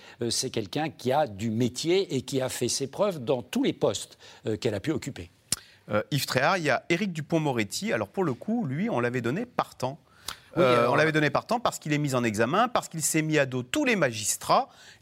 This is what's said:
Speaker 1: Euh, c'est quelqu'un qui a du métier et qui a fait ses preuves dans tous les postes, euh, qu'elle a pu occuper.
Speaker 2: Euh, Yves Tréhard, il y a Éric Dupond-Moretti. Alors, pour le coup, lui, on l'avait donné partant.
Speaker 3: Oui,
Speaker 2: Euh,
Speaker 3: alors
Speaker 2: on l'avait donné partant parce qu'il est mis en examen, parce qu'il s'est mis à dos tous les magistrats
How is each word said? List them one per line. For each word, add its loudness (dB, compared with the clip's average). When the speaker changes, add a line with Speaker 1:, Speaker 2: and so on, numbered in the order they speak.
Speaker 1:
Euh, -2
c'est -4
quelqu'un -4
qui -4
a 2
du -4
métier 0
et -2
qui -4
a -2
fait -2
ses -2
preuves -2
dans -2
tous -2
les 0
postes, -2
euh, -2
qu'elle -2
a -4
pu -4
occuper. -8
Speaker 2:
Euh, 2
Yves 0
Tréhard, 2
il -4
y 2
a 2
Éric 0
Dupond-Moretti. -2
Alors, 0
pour -4
le 0
coup, -4
lui, -2
on 0
l'avait 0
donné -2
partant. -4
Speaker 3:
Oui, 4
Speaker 2:
Euh, 6
Speaker 3:
alors 4
Speaker 2:
on 4
l'avait 4
donné 4
partant 0
parce -2
qu'il -2
est 2
mis -2
en 2
examen, 2
parce 0
qu'il -8
s'est 0
mis 2
à 4
dos -4
tous -2
les 2
magistrats 0